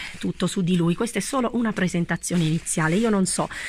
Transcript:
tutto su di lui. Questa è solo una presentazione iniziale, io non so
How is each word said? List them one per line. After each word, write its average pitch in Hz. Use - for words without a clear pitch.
tutto 185
su 190
di 175
lui. 170
Questa 226
è 185
solo 254
una 226
presentazione 175
iniziale, 160
io 226
non 196
so -